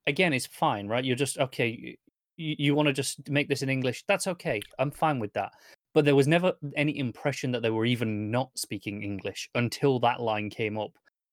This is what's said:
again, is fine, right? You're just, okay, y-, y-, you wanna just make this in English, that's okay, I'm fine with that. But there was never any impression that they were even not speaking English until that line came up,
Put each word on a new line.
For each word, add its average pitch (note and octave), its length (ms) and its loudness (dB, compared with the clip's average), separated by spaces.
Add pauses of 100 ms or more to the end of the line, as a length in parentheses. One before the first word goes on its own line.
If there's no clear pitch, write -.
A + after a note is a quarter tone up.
again, D#3 260 2
is B2+ 140 -2
fine, A2+ 400 -2
right? A#2+ 180 -2
You're B2 120 0
just, C3+ 220 -2
okay, B2+ 320 0 (120)
y-, - 140 -14 (420)
y-, D#3 200 -4
you C#3+ 180 4
wanna D3+ 160 4
just - 360 -4
make C#3+ 200 0
this C3+ 140 0
in C3 60 -2
English, C3 380 -2
that's G3 220 0
okay, D3+ 340 -4 (160)
I'm C#3 140 0
fine D3+ 260 0
with G#2 160 -6
that. G2 160 -2 (420)
But D#3 120 6
there C#3+ 100 6
was C#3 140 8
never F3 240 4 (240)
any D3 200 0
impression C3 540 -2
that A#2+ 120 -2
they A#2 80 2
were A2 140 2
even A2 460 0
not B2+ 260 -2
speaking G#2 460 -8
English G2+ 540 -8
until B2 420 2
that A#2+ 220 2
line G#2+ 280 -2
came G#2+ 300 -4
up, G#2 140 -6 (400)